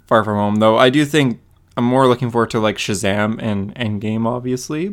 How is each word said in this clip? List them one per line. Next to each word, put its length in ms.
Far 160
From 140
Home, 180
though. 220
I 120
do 160
think 340
I'm 80
more 220
looking 240
forward 200
to, 80
like, 180
Shazam 640
and 340
Endgame, 520
obviously, 640